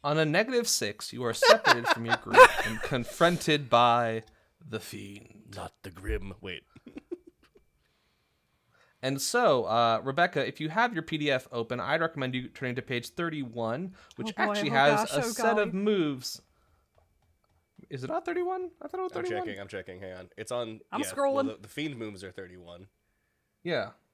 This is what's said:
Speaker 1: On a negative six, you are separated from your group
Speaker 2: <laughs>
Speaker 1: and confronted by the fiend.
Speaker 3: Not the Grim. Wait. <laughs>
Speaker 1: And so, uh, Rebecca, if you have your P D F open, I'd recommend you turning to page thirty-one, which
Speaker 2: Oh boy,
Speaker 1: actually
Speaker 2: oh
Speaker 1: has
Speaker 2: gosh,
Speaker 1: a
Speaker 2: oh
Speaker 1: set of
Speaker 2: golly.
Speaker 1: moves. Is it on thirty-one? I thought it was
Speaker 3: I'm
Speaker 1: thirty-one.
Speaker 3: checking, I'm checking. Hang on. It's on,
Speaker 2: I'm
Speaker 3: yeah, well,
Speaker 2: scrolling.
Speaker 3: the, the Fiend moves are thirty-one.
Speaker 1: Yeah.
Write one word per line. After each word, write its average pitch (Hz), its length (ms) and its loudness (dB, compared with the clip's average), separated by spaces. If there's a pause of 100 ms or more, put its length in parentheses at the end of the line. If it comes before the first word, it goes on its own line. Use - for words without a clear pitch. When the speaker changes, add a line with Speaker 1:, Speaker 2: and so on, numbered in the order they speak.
Speaker 1:
On 151 160 2
a 156 60 4
negative 226 420 0
six, - 460 -4
you 123 100 -8
are 117 100 -2
separated - 540 6
from 233 180 -2
your - 120 0
group - 200 2 (180)
Speaker 2:
<laughs> - 120 -4
Speaker 1:
and - 140 -6
confronted 147 880 0
by 117 540 4 (440)
the 107 120 -8
fiend. 101 760 -16
Speaker 3:
Not 87 180 -12 (100)
the 98 80 -14
Grim. 98 500 -6
Wait. 92 220 -12 (220)
<laughs> - 80 -20 (2000)
Speaker 1:
And 135 200 -2
so, 160 440 4
uh, 113 380 2
Rebecca, 143 440 0
if 139 120 -10
you 156 100 -6
have 226 240 0
your 160 100 -4
P 156 160 -6
D 147 100 0
F 131 220 0
open, 120 280 -4
I'd 143 220 0
recommend 139 320 -2
you 127 160 -6
turning 127 260 -6
to 131 60 -6
page 120 280 -6
thirty-one, 143 840 -6 (220)
which 220 220 -8
Speaker 2:
Oh - 80 0
boy, 208 60 0
Speaker 1:
actually 202 200 -2
Speaker 2:
oh - 20 -2
Speaker 1:
has 143 220 6
Speaker 2:
gosh, - 180 0
Speaker 1:
a 147 40 0
Speaker 2:
oh 139 120 2
Speaker 1:
set 226 300 2
of 196 120 0
Speaker 2:
golly. 190 120 -4
Speaker 1:
moves. 160 580 -2 (1500)
Is 127 140 -8
it 127 60 -10
on 339 140 -4
thirty-one? 359 480 -4 (100)
I 294 60 -14
thought 370 120 -10
it 370 40 -4
was 370 120 -6
Speaker 3:
I'm 349 80 -6
Speaker 1:
thirty-one. 359 220 -4
Speaker 3:
checking, 98 160 -10
I'm 95 60 -12
checking. 92 320 -12
Hang 92 140 -12
on. 92 240 -14
It's 110 140 -10
on, 117 280 -6 (120)
Speaker 2:
I'm 233 100 -6
Speaker 3:
yeah, - 140 -6
well, 277 180 0
Speaker 2:
scrolling. 269 140 0
Speaker 3:
the, - 140 -8
the 104 60 -20
Fiend 147 320 -8
moves 101 240 -10
are 92 80 -14
thirty-one. 90 560 -18 (760)
Speaker 1:
Yeah. 127 260 -4 (240)